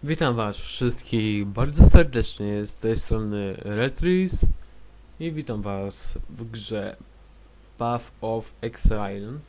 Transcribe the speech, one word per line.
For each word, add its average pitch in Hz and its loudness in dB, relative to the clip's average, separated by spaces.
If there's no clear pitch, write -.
Witam 147 -2
was 107 -4
wszystkich 110 -4
bardzo 123 6
serdecznie, 104 6
z - -12
tej 113 0
strony 104 -4
Retris 156 0
i 165 -8
witam 127 -8
was 98 -6
w 113 -14
grze 107 -8
Path 120 -6
of 110 -6
Exile 104 -2